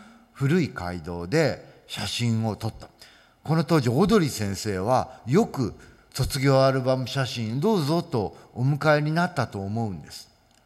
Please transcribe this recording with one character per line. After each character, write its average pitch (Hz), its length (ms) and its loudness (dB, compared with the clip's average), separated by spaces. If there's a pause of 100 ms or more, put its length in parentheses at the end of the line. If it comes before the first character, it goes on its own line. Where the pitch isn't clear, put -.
(340)
古 143 300 2
い - 100 -4
街 90 280 -8
道 87 260 -8
で 139 600 -2
写 - 200 -8
真 113 400 -2
を 101 80 -2
撮 - 140 -6
っ - 40 -10
た。 - 140 -18 (560)
こ 156 120 0
の 165 80 2
当 160 160 4
時、 123 100 2
小 156 180 4
鳥 175 220 4
先 98 260 -4
生 95 240 -4
は 110 480 0
よ 175 180 4
く 113 300 -4 (400)
卒 135 240 -2
業 135 260 6
ア 135 60 4
ル 131 100 0
バ 131 160 0
ム 123 100 -6
写 135 200 -2
真 117 320 -4
ど 214 160 2
う 165 80 2
ぞ 165 180 0
と 113 340 -4 (200)
お 117 80 -4
迎 147 360 4
え - 40 0
に 151 80 -2
な 170 140 2
っ 175 100 -6
た 123 100 0
と 104 140 -10
思 107 280 -4
う 101 40 -6
ん 80 100 -10
で 71 80 -18
す。 - 200 -18 (360)